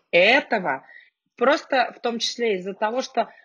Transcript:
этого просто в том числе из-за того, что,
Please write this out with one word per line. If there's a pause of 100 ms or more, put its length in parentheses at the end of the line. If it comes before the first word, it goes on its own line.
(120)
этого (540)
просто
в
том
числе
из-за
того,
что, (160)